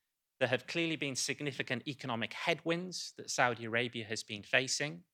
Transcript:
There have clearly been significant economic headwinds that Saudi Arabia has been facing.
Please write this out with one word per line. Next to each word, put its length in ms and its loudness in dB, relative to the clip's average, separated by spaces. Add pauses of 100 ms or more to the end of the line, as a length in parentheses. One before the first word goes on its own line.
(400)
There 100 4
have 180 2
clearly 300 0
been 180 -2
significant 720 -2
economic 460 -2
headwinds 840 0
that 140 -8
Saudi 340 4
Arabia 400 0
has 160 -4
been 220 -8
facing. 560 2 (140)